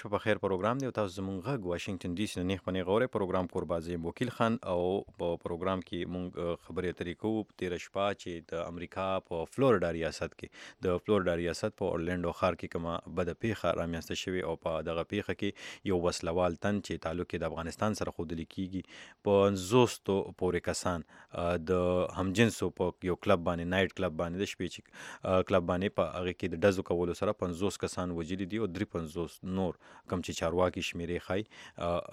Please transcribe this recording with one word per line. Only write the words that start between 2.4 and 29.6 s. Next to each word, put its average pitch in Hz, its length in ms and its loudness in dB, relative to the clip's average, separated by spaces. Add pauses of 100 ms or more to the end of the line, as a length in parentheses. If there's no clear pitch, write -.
نه 90 100 0
نیغ 95 160 0
په 90 100 -2
نیغ 90 140 0
اورئ. 113 240 4
پروګرام 92 400 0
کوربازي 85 380 -2
یم 82 140 -4
وکیل 117 300 -2
خان 117 220 2 (140)
او 87 100 2 (400)
په 85 220 0
پروګرام 92 420 -2
کې 87 260 -6
موږ، 90 140 -4 (160)
آه، 85 240 -2
خبرې 90 260 -4
اترې 87 300 -6
کوو 110 260 0
په - 140 -20
تیره 87 220 -2
شپه 98 200 -2 (160)
چې 85 320 -8
د 85 140 -2
امریکا 85 400 -4 (240)
په 82 240 -2
فلوریډا 107 420 4
ریاست 80 460 -4
کې، - 40 -12 (400)
د 90 160 2
فلوریډا 92 380 4
ریاست 87 400 -2
په 95 80 0
اورلینډو 87 500 0
ښار 90 220 4
کې 85 160 -8
کومه 85 180 -2 (240)
بده 85 240 0
پیښه 95 380 0
رامنځته 85 420 -4
شوې 92 280 -2
او 82 40 0 (140)
په 80 220 -2
دغه 82 240 -2
پیښه 101 260 -2
کې 101 100 0 (420)
یو 90 140 4
وسلوال 87 600 0
تن 104 200 2
چې 80 220 -6
تعلق 85 260 -2
یې 90 40 -2
د 82 120 -2
افغانستان 82 520 -2
سره - 160 -6
ښودل 82 260 -6 (100)
کېږي، 92 280 -4 (440)
پنځوس 101 720 6 (120)
تو 98 80 4 (200)
پورې 87 220 2 (100)
کسان، 87 380 -2 (240)
آه، 87 240 2 (160)
د 90 340 4 (140)
همجنسو 95 500 2 (100)
په 90 300 0
یو 85 160 0
کلب 92 240 6
باندې، 85 240 -2
نایټ 95 260 2
کلب 87 220 0
باندې، 85 160 -4
د 98 160 -2
شپې 92 200 -4
چې، - 60 -14 (460)
آه، 92 160 6 (100)
کلب 90 220 4
باندې 92 140 0 (120)
په 82 160 2
هغې 90 220 -2
کې 98 80 -2
د 85 200 2
ډزو 95 280 4
کولو 87 280 0
سره 104 220 0
پنځوس 90 280 0
کسان - 440 -4
وژلي 90 360 -4
دي 107 100 -2
او 104 40 0
درې 95 280 -2
پنځوس 82 420 -4 (220)
نور 90 180 0 (320)